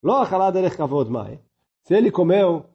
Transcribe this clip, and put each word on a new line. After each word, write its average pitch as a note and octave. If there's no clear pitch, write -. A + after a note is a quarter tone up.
Lo F3
achalá F#3+
derech F#3
kavod C#3
mai." A2+
Se -
ele A3
comeu F3